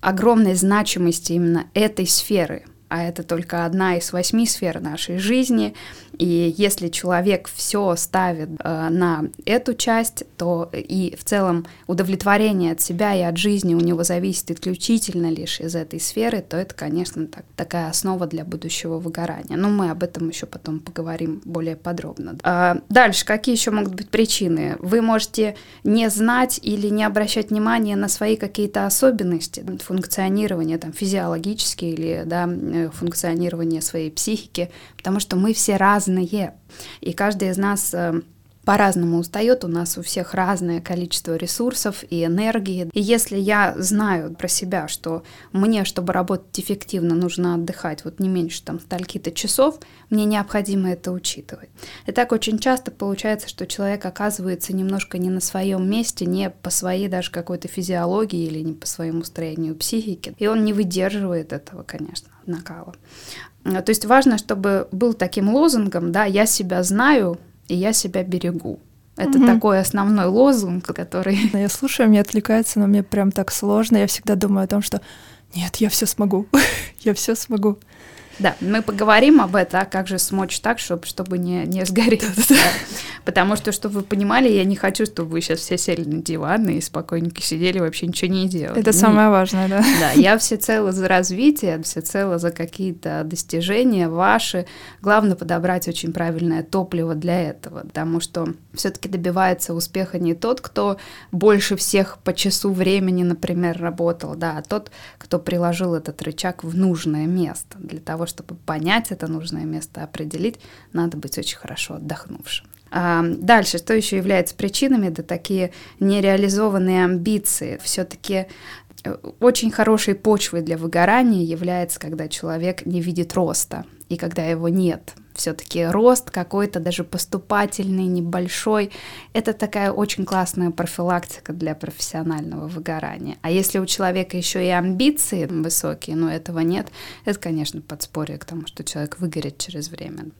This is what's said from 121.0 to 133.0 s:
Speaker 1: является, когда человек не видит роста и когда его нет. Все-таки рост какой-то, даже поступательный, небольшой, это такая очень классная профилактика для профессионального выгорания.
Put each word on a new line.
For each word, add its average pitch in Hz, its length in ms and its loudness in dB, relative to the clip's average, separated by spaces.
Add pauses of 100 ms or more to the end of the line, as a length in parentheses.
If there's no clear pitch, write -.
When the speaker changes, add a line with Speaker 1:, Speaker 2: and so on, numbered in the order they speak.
Speaker 1:
является, 175 580 -2
когда 160 280 -6
человек 165 580 -4
не 175 140 0
видит 170 340 -2
роста - 500 -2 (260)
и 175 60 -4
когда 170 280 -4
его 165 240 -2
нет. 180 460 0 (200)
Все-таки - 520 -4
рост 240 440 4
какой-то, 196 500 -2
даже 175 240 -4
поступательный, 190 1000 -2
небольшой, 180 840 0 (420)
это 226 220 0
такая 202 360 0
очень 202 360 -2
классная 180 440 0
профилактика 175 840 -4
для 160 200 -4
профессионального 160 920 -6
выгорания. 156 760 -8